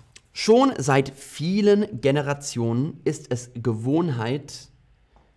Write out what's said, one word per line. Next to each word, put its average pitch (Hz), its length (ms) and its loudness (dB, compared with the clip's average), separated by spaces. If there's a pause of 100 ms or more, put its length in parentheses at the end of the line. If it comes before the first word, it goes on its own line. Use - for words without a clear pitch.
(320)
schon 247 460 4
seit 135 320 2
vielen 202 880 0
Generationen 135 1040 -2
ist - 260 -6
es 120 220 -6
Gewohnheit, 123 1160 -4 (640)